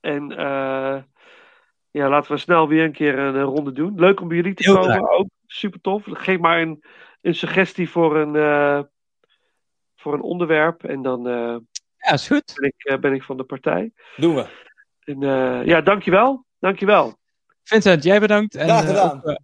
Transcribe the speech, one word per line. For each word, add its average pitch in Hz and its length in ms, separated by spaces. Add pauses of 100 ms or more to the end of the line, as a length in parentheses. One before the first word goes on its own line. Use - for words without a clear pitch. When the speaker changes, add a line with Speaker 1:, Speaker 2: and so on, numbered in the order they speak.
Speaker 1:
En, 147 300
eh, 135 680 (960)
ja, 139 180
laten 147 220
we 147 60
snel 160 300
weer 156 160
een 160 80
keer 143 280
een, 139 160
eh, 135 80
ronde 139 280
doen. 165 280
Leuk 196 220
om 175 60
bij 170 100
jullie 180 160
te - 100
Speaker 2:
Heel 196 120
Speaker 1:
komen 185 220
Speaker 2:
graag. - 120
Speaker 1:
ook. 190 180 (180)
Super - 360
tof. 196 240
Geef 185 340
maar 170 220
een, 160 220 (380)
een 170 140
suggestie 170 540
voor 160 280
een, 151 180
eh, 147 440 (1160)
voor - 180
een 147 80
onderwerp. 165 640
En 139 180
dan, 123 260
eh, 117 280 (420)
Speaker 2:
Ja, - 160
is 139 140
goed. - 280
Speaker 1:
ben 139 120 (100)
ik, - 80
eh, 135 140
ben 143 140
ik 135 100
van 131 140
de 131 60
partij. 131 480 (240)
Speaker 3:
Doen 160 200
we. 123 120 (560)
Speaker 1:
En, 139 200
eh, 131 420
ja, 165 160
dankjewel. 202 640 (140)
Dankjewel. 190 580 (460)
Speaker 2:
Vincent, 196 400
jij 190 160
bedankt. 208 360
En, 147 120
Speaker 3:
Graag 170 140
Speaker 2:
eh, 156 60
Speaker 3:
gedaan. 165 300
Speaker 2:
ook, 135 80
eh, 151 180